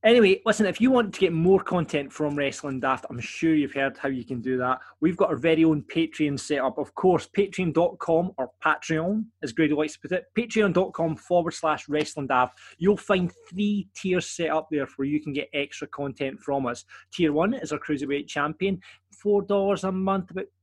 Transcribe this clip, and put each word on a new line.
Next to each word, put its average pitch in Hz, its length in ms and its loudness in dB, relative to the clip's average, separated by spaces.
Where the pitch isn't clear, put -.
Anyway, 214 420 8
listen, 220 180 2
if 180 160 -2
you 254 120 4
want 233 200 2
to - 60 -12
get 175 140 2
more 180 280 4
content 156 520 -2
from 147 240 -2
Wrestling 139 420 -4
Daft, 131 320 -2
I'm 120 80 -10
sure 160 340 0
you've 151 220 2
heard 135 240 -2
how 139 100 -4
you 127 160 -4
can 123 160 -8
do 127 180 -2
that. 127 200 0
We've 170 160 2
got 190 140 2
our 156 60 -2
very 160 280 4
own 156 180 2
Patreon 156 560 -2
set 143 220 -4
up. 127 180 -2
Of 151 160 -8
course, 180 420 2
Patreon 185 380 0
dot 170 240 2
com, 170 400 0
or 127 100 -4
Patreon, 165 600 0
as 127 100 -8
Grady 151 220 2
likes 151 200 -2
to - 40 -20
put 151 140 -8
it, 180 140 -4
patreon 220 340 0
dot 185 200 2
com 160 240 -2
forward 170 360 0
slash - 360 -4
wrestling 147 400 -4
daft. 127 280 2
You'll 196 180 4
find 185 360 0
three 202 460 -2
tiers 180 340 -2
set 165 200 -4
up 156 200 -2
there 143 160 -2
where 139 120 -2
you 147 120 0
can 147 120 -8
get 139 200 -6
extra 143 360 -6
content 135 520 -8
from 139 260 -2
us. 123 180 -6
Tier 160 200 0
one 180 220 2
is 208 180 -8
our 147 80 -6
Cruiserweight 143 480 -4
Champion, 156 500 -2
four 202 220 2
dollars 202 400 0
a 190 80 -2
month, 190 400 -2
about 185 140 -8
the - 60 -18